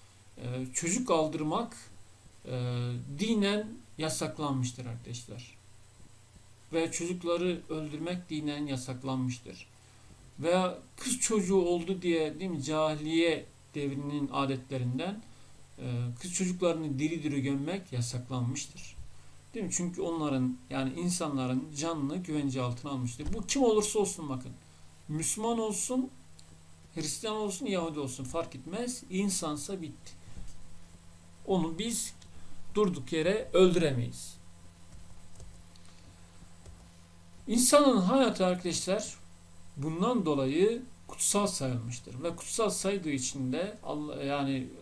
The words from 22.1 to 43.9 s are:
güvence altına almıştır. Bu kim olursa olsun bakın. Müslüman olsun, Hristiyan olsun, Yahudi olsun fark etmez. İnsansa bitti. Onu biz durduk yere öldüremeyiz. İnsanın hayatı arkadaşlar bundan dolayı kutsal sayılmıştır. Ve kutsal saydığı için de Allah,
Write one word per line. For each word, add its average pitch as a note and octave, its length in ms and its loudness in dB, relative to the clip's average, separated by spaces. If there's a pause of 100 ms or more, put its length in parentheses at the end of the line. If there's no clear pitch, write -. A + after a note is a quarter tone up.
güvence C#3+ 460 0
altına B2 280 -2
almıştır. B2+ 440 -2
Bu A3+ 120 -2
kim C#4 160 2
olursa G#3+ 360 6
olsun F3+ 300 0
bakın. B2 240 -6 (560)
Müslüman G#3+ 500 0
olsun, A3+ 520 0 (840)
Hristiyan G#3+ 420 -2
olsun, G#3+ 300 -2
Yahudi E3 340 0
olsun C3+ 240 -4
fark - 300 -2
etmez. A3+ 560 -6
İnsansa F#3 720 0
bitti. - 300 -12 (1300)
Onu E3 320 2
biz A3 360 -2 (600)
durduk F3 380 0
yere E3+ 400 2
öldüremeyiz. E3+ 840 6 (3000)
İnsanın B3 540 8
hayatı A3 460 6
arkadaşlar F3+ 720 0 (600)
bundan F3 480 2
dolayı D#3 560 4 (260)
kutsal - 380 2
sayılmıştır. B2 760 -4
Ve E3+ 140 -2
kutsal G#3+ 340 0
saydığı F#3+ 400 0
için C3 420 0
de F#3+ 320 -2
Allah, D3+ 400 -4